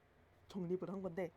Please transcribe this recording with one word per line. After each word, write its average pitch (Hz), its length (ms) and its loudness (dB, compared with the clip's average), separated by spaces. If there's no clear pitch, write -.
정립을 180 420 0
한 196 120 -2
건데 175 340 0